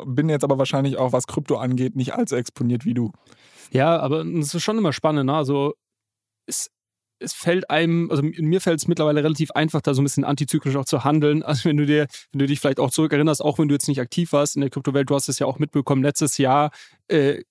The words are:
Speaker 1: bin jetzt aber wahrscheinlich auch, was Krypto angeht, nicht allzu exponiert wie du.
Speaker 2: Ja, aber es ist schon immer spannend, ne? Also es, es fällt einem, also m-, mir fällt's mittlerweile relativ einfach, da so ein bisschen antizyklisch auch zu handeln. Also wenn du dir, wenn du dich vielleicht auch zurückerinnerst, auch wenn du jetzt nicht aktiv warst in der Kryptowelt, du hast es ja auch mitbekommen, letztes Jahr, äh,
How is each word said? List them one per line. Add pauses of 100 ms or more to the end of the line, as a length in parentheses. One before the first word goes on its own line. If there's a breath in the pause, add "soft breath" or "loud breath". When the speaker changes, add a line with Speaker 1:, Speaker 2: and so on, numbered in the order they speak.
Speaker 1:
bin
jetzt
aber
wahrscheinlich
auch,
was
Krypto
angeht,
nicht
allzu
exponiert
wie
du. (600 loud breath)
Speaker 2:
Ja,
aber
es
ist
schon
immer
spannend,
ne?
Also (720)
es, (500)
es
fällt
einem,
also
m-,
mir
fällt's
mittlerweile
relativ
einfach,
da
so
ein
bisschen
antizyklisch
auch
zu
handeln.
Also
wenn
du
dir, (240 loud breath)
wenn
du
dich
vielleicht
auch
zurückerinnerst,
auch
wenn
du
jetzt
nicht
aktiv
warst
in
der
Kryptowelt,
du
hast
es
ja
auch
mitbekommen,
letztes
Jahr, (360 loud breath)
äh,